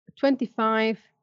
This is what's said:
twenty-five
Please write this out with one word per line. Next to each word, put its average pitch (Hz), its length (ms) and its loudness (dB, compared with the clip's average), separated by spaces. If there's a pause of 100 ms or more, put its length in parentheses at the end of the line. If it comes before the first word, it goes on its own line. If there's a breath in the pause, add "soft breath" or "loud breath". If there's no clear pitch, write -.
(180)
twenty-five 220 840 -2 (240)